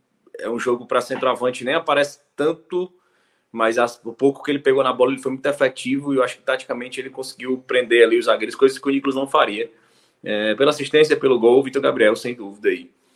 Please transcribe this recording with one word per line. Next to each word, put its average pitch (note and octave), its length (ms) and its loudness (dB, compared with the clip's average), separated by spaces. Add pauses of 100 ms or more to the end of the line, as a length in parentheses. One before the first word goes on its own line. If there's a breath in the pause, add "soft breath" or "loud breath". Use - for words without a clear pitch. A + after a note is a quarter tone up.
(400)
é G#2 80 -8
um A#2 100 -4
jogo A#2+ 280 -2
pra B2+ 140 0
centroavante, B2 640 -4
nem C3+ 100 -2
aparece C#3+ 460 0 (140)
tanto, E3+ 580 -4 (580)
mas A#2 280 0
as, A#2 260 -2
o A#2 80 -10
pouco C#3 300 0
que - 80 -4
ele C#3+ 80 -2
pegou C3+ 240 2
na B2+ 100 0
bola, B2+ 200 2
ele C3 100 -8
foi C3+ 80 -4
muito C3 160 -6
efetivo C#3 680 -2
e C3+ 40 0
eu B2+ 80 2
acho B2 140 -6
que - 40 -20
taticamente B2+ 560 -6
ele C3 120 -12
conseguiu B2+ 480 -8
prender A#2+ 460 4
ali A2+ 140 6
os A#2 60 0
zagueiros, A2 320 0
coisas C3+ 220 2
que C#3 100 -6
o - 20 2
Nicolas C#3 240 -2
não C3+ 140 -4
faria. A#2 420 0 (540)
É, G#2+ 300 -2
pela C#3 160 2
assistência, D3 460 2
pelo C3 220 2
gol, A#2+ 220 6
o - 20 6
Vitor C3 200 -4
Gabriel, A#2 340 2
sem A#2+ 180 -8
dúvida G2+ 360 -4
aí. F2 200 -4 (260 soft breath)